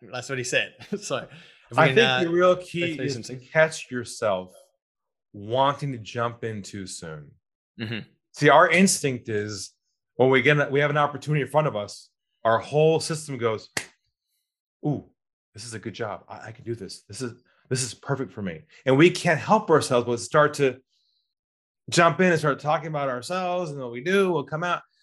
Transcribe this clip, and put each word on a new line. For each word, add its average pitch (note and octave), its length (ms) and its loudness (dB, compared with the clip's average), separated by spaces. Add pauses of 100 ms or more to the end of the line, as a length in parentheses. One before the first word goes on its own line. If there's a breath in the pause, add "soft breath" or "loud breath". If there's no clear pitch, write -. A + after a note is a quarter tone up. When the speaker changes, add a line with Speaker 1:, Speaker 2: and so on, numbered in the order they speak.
(120)
Speaker 1:
That's B2 160 -12
what C3 100 -6
he B2 60 -6
said. A2+ 300 -2 (120)
<laughs> G#3 140 -8
So - 160 -6 (540 loud breath)
if A#2+ 60 -4
we - 20 0
Speaker 2:
I D#3+ 100 8
Speaker 1:
can, C3 80 0
Speaker 2:
think A#3 120 6
Speaker 1:
uh, B2+ 160 2
Speaker 2:
the E3+ 60 -2
real F3+ 260 4
Speaker 1:
go F3+ 60 -12
Speaker 2:
key E3+ 340 -6
Speaker 1:
through C3 100 -8
Speaker 2:
is C#3 80 -4
Speaker 1:
some A2+ 80 -10
Speaker 2:
to B2+ 140 -12
Speaker 1:
things. - 140 -18
Speaker 2:
catch D#3 400 0
yourself G#2 640 -4 (800)
wanting C3+ 600 -2
to A#2+ 60 -10
jump A#2 460 -6
in G#2+ 180 -8
too F#2+ 240 -12
soon. D#2 440 -14 (500)
Speaker 1:
Mm-hmm. A2 200 -8 (320)
Speaker 2:
See, D3 180 4
our E3 180 8
instinct D#3+ 640 2
is G#2 420 -6 (440)
when B2+ 140 4
we C3 120 4
get, C#3+ 280 4
we C#3 100 0
have D3 100 0
an D3 80 0
opportunity D3 440 -2
in A#2+ 60 -4
front D3+ 180 2
of A#2 100 -4
us, - 340 -10 (340)
our A2+ 140 4
whole D#3 420 2
system D#3 380 -8
goes, A2 320 -4 (1120)
"Ooh, B2+ 200 -4 (500)
this A2 100 -16
is A2+ 100 -14
a A2 40 -10
good G#2+ 160 -12
job. G#2 340 -8
I, G#2+ 200 -16
I A2 40 -16
can - 120 -20
do A#2 100 -8
this. G2 340 -16
This G#2 140 -12
is, A#2 100 -8 (380)
this B2+ 120 -2
is A#2 120 -8
perfect C3+ 380 -6
for G#2 100 -10
me." E2+ 180 -8 (240 soft breath)
And C3+ 140 4
we E3+ 120 10
can't E3+ 300 0
help G3+ 300 2
ourselves B2+ 360 4
but A#2+ 140 -2
start D3 340 2
to C3 240 0 (1120)
jump E3+ 300 4
in F3+ 100 4
and E3 80 2
start D3+ 220 0
talking D3+ 280 -2
about C#3+ 200 -4
ourselves F3+ 640 -4
and C#3+ 100 -10
what B2 100 -8
we A#2+ 120 -10
do F#3 280 2
will D#3 140 0
come D#3 180 -8
out. E3+ 200 -4 (200)